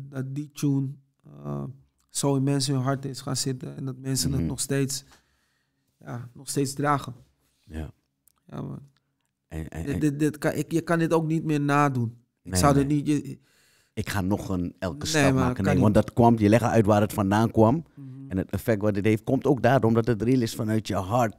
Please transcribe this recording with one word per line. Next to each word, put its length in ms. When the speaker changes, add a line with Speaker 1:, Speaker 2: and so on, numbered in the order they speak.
Speaker 1:
dat 240
die 160
tune, 360
eh, 400
zo 260
in 80
mensen 300
hun 100
hart 220
is 160
gaan 160
zitten. 380
En 100
dat 120
mensen 320
Speaker 2:
Mhm. 100
Speaker 1:
het 80
nog 120
steeds, 440
ja, 340
nog 160
steeds 240
dragen. 420
Speaker 2:
Ja. 320
Speaker 1:
Ja, 120
man. 180
Speaker 2:
En, 220
en, 160
Speaker 1:
Dit, 80
Speaker 2:
en 60
Speaker 1:
dit, 200
dit 180
kan, 160
ik, 180
je 100
kan 180
dit 140
ook 120
niet 180
meer 180
nadoen. 560
Ik 100
Speaker 2:
Nee, 80
Speaker 1:
zou 160
Speaker 2:
nee. 120
Speaker 1:
dit 80
niet, 20
je 140
Speaker 2:
Ik 160
ga 120
nog 280
een 300
elke 180
Speaker 1:
Nee, 100
Speaker 2:
stap 160
Speaker 1:
maar 100
Speaker 2:
maken. 220
Speaker 1:
kan 80
Speaker 2:
Nee, 100
Speaker 1:
niet. 100
Speaker 2:
want 100
dat 200
kwam, 240
je 120
legt 140
uit 220
waar 160
het 120
vandaan 380
kwam. 340
Speaker 1:
Mhm. 340
Speaker 2:
En 80
het 140
effect 300
wat 120
dit 120
heeft, 180
komt 240
ook 140
daarom 320
dat 140
het 140
real 200
is 140
vanuit 320
je 80
hart. 440